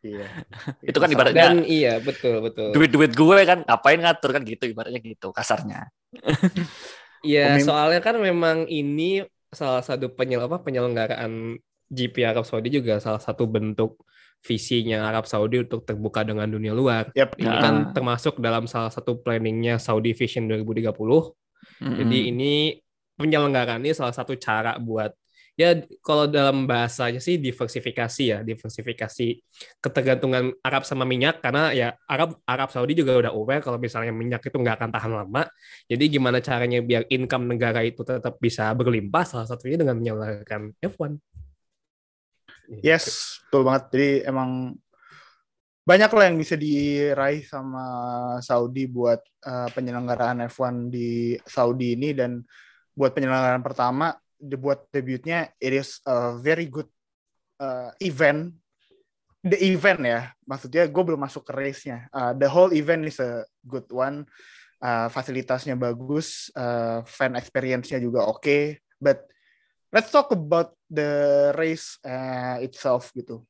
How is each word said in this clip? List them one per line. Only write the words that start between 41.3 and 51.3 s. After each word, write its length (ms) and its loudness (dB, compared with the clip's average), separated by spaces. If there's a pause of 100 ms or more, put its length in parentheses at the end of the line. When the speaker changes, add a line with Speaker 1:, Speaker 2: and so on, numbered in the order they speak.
Speaker 1:
Yes, 800 0
betul 160 4
banget. 260 4
Jadi 200 4 (180)
emang 480 -4 (1080)
banyak 300 6
lah 160 8
yang 80 4
bisa 180 -2
diraih 920 0
sama 380 -10 (580)
Saudi 420 0
buat, 380 0
eh, 480 -10
penyelenggaraan 760 -4
F 140 -12
one 320 -4
di 500 -2